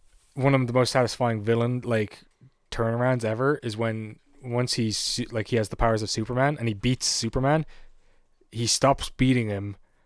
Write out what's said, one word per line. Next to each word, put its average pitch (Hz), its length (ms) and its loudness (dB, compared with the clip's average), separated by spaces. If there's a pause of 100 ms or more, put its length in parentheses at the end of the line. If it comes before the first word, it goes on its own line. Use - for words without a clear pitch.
(340)
one 139 200 4
of 131 120 2
the 120 80 -4
most 127 180 4
satisfying 117 500 0
villain, 117 420 0
like, 110 360 -2 (500)
turnarounds 117 540 0
ever 127 380 0
is 107 160 -6
when 110 400 -4 (240)
once 123 320 -2
he's 113 240 0
su-, - 320 -4
like, 110 180 -4
he 127 80 0
has 110 140 0
the - 60 -10
powers 113 260 2
of 104 80 -4
Superman 127 480 0
and 117 100 -2
he 110 60 0
beats 123 320 0
Superman, 135 580 0 (880)
he 113 140 -2
stops - 420 2
beating 123 400 2
him, 101 280 -6 (280)